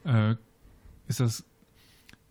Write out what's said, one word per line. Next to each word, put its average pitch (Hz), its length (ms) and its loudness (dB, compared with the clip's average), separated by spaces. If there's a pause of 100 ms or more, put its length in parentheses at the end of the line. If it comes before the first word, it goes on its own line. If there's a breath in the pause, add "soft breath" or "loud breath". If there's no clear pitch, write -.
äh, 113 300 2 (720)
ist 127 120 -4
das 117 240 -2 (880 soft breath)